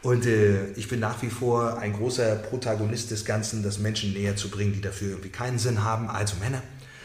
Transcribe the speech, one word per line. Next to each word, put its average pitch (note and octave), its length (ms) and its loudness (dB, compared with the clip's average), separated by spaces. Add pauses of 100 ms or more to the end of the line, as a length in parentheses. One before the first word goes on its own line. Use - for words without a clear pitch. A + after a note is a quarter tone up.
Und, B2 220 4
äh, G#2 520 6
ich G#2+ 120 -6
bin B2 100 -2
nach A2 220 -2
wie A#2+ 80 -2
vor A#2 500 2
ein G#2 140 -2
großer A2+ 440 2
Protagonist A2 720 -2
des G#2+ 160 -4
Ganzen, G#2+ 360 -2
das G2 160 -2
Menschen G#2 360 0
näher G2+ 200 0
zu G2+ 140 -4
bringen, G2+ 240 0
die G2 80 -2
dafür G2 300 -4
irgendwie F#2+ 180 -8
keinen B2 300 -4
Sinn G#2+ 260 2
haben, A2+ 240 0
also G2+ 320 0
Männer. B2 220 -2 (420)